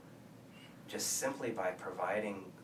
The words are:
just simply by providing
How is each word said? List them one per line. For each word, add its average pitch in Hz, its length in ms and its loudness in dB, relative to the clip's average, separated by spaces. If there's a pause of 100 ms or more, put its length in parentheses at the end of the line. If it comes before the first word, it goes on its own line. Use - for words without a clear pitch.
(880)
just - 300 2
simply 135 320 2
by 104 220 4
providing 95 760 2 (140)